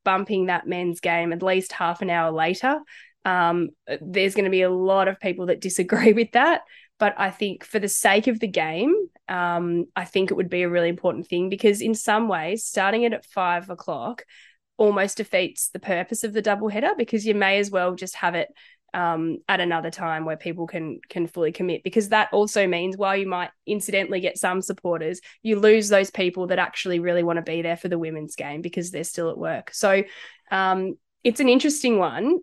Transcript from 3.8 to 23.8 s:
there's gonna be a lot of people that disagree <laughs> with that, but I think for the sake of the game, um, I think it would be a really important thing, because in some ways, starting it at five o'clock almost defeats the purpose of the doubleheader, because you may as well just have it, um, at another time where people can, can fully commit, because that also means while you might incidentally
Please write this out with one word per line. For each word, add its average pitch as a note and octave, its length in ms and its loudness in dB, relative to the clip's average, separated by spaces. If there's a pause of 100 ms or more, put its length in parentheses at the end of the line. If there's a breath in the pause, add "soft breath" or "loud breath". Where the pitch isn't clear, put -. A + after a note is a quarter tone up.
there's F#3+ 340 0
gonna G3 140 2
be F#3 120 4
a F#3 80 4
lot F#3+ 380 2
of F#3+ 120 -4
people F3+ 280 -4
that F3+ 140 0
disagree G3 520 4
<laughs> - 0 -
with A3 180 2
that, D4+ 300 4 (380 loud breath)
but G#3 180 2
I G3 120 0
think F#3+ 340 -6
for - 160 -2
the G3 80 -4
sake G3+ 400 4
of A3+ 120 2
the A3+ 80 -2
game, F3+ 460 0 (340)
um, F3 580 0 (100)
I F3+ 100 -4
think F#3+ 240 0
it G3+ 60 0
would F#3 140 -2
be F3+ 140 -2
a F3 60 0
really F3 200 2
important F3 380 -2
thing, F3+ 220 -2
because G#3 320 2
in A3+ 140 0
some A3 320 0
ways, F3+ 360 -4
starting G#3 400 0
it A3+ 100 2
at - 120 -10
five F3+ 440 -2
o'clock E3+ 540 -8 (540 soft breath)
almost G3+ 400 2
defeats - 520 -2
the - 100 -12
purpose F#3 440 -4
of G#3+ 100 -4
the A3 80 -2
doubleheader, G#3+ 560 0
because A3+ 280 -2
you G#3+ 80 2
may G3+ 260 2
as G3+ 120 -2
well F#3 240 0
just F#3 200 -10
have F3 200 -2
it, E3 140 -2 (440 soft breath)
um, E3 440 -2 (100)
at F#3 140 0
another E3 300 -2
time D#3+ 340 -6
where D#3 100 -4
people E3+ 320 -8
can, D#3+ 400 -8
can E3+ 200 -4
fully E3 240 -2
commit, F3+ 320 -4
because G3+ 260 0
that G#3+ 240 4
also G#3 340 2
means F3+ 300 -2
while G3 180 0
you G3 120 -2
might F3+ 240 -4 (160)
incidentally G3 520 -2